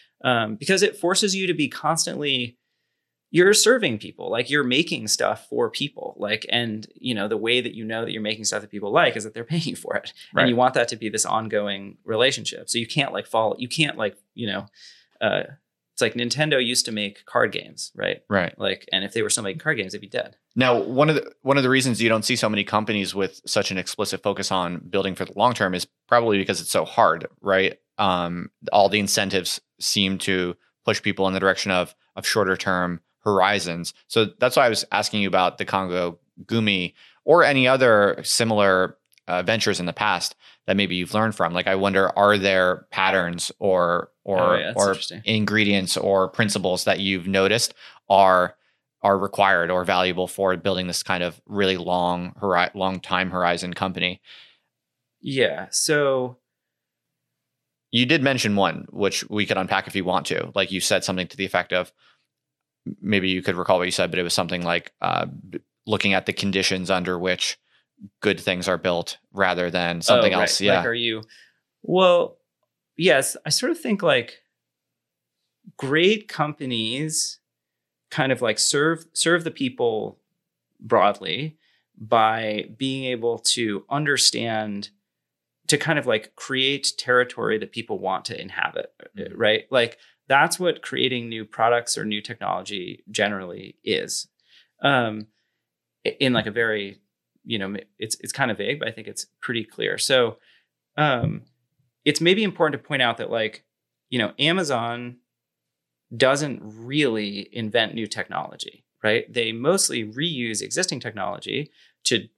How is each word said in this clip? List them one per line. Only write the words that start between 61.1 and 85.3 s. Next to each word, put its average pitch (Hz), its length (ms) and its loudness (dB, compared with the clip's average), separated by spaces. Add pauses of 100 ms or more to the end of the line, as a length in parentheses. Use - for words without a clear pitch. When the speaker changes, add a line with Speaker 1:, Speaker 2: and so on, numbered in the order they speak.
Speaker 2:
to - 100 -18
the 95 80 -4
effect 90 280 -2
of, 90 180 -2 (960)
m-, - 160 -12
maybe 98 280 0
you 92 120 -2
could 92 140 -2
recall 90 240 2
what 90 60 0
you 90 60 -2
said, 87 200 0
but 90 80 -2
it 90 40 0
was 87 100 -2
something 90 280 -2
like, 85 400 -4
uh, 50 240 0
b-, - 340 -14 (280)
looking 104 260 0
at 92 140 0
the 98 60 -2
conditions 95 580 -2
under 90 260 0
which 90 400 -2 (640)
good 98 180 2
things 90 280 -2
are 92 100 2
built 87 400 -2 (160)
rather 90 360 2
than 87 320 -2
something 101 320 4
Speaker 1:
Oh, 92 40 2
right. 90 60 2
Speaker 2:
else. 92 180 0
Yeah. 98 160 4
Speaker 1:
Like, 87 80 0
are 117 80 -2
you, 113 300 -4 (580)
well, 180 560 4 (600)
yes, 156 380 4 (100)
I 160 40 -6
sort 247 220 0
of - 80 -4
think, 208 240 -2
like, 139 380 0 (1400)
great 175 500 2
companies 139 1120 -4 (680)
kind 135 220 0
of, 123 100 0
like, 110 180 0
serve, 156 540 0
serve 170 300 2
the 165 80 -4
people 117 680 -2 (600)
broadly 104 800 2 (400)
by 110 800 2
being 135 280 -4
able 117 340 -2
to 107 500 -2
understand, 113 1000 -2 (800)